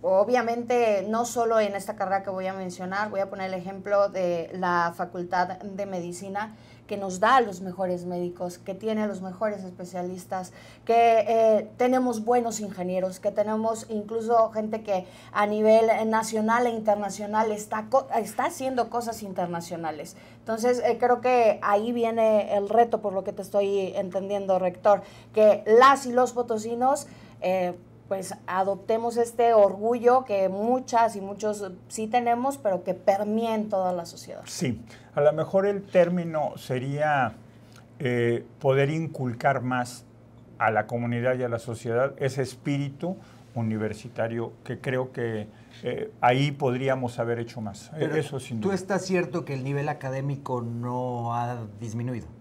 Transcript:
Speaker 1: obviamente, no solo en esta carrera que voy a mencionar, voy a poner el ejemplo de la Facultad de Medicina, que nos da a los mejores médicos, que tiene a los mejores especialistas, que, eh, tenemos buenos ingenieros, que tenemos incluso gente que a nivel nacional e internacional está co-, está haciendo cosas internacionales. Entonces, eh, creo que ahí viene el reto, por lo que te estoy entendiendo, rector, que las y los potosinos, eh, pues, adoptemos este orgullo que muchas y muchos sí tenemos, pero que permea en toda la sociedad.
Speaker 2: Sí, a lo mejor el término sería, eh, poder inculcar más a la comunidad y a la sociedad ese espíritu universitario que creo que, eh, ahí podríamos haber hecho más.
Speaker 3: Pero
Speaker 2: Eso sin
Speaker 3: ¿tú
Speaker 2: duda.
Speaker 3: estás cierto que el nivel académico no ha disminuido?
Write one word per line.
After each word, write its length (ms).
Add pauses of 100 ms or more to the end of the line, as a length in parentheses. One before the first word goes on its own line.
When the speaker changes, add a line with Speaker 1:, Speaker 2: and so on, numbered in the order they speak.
Speaker 1:
obviamente, 1040
no 160
solo 360
en 140
esta 220
carrera 260
que 80
voy 160
a 60
mencionar, 580
voy 100
a 100
poner 220
el 60
ejemplo 500
de 460
la 420
Facultad 640
de 260
Medicina, 680 (320)
que 100
nos 240
da 160
a 60
los 180
mejores 460
médicos, 500
que 180
tiene 280
a 40
los 140
mejores 420
especialistas, 920 (320)
que, 320 (100)
eh, 480
tenemos 480
buenos 360
ingenieros, 600
que 100
tenemos 600
incluso 600
gente 300
que 220 (280)
a 140
nivel 400 (220)
nacional 580
e 40
internacional 840
está 380
co-, 160 (100)
está 300
haciendo 420
cosas 340
internacionales. 960 (220)
Entonces, 440
eh, 160
creo 220
que 400
ahí 320
viene 640
el 140
reto, 320
por 100
lo 100
que 120
te 80
estoy 520
entendiendo, 640
rector, 440 (320)
que 320
las 400
y 60
los 200
potosinos, 720 (360)
eh, 320 (340)
pues, 260 (120)
adoptemos 720
este 340
orgullo 720
que 240
muchas 680
y 40
muchos 520 (160)
sí 180
tenemos, 500
pero 260
que 120
permea 600
en 140
toda 240
la 140
sociedad. 400
Speaker 2:
Sí, 340 (340)
a 60
lo 140
mejor 320
el 160
término 760
sería, 760 (640)
eh, 480 (140)
poder 280
inculcar 720
más 460 (520)
a 120
la 160
comunidad 520
y 40
a 80
la 80
sociedad 580
ese 240
espíritu 800 (540)
universitario 840 (100)
que 160
creo 320
que, 340 (360)
eh, 280 (120)
ahí 280
podríamos 680
haber 200
hecho 220
más. 380
Speaker 3:
Pero 180
Speaker 2:
Eso 240
sin 200
Speaker 3:
¿tú 80
Speaker 2:
duda. 60
Speaker 3:
estás 300
cierto 400
que 80
el 120
nivel 260
académico 720
no 760
ha 220 (200)
disminuido? 480 (140)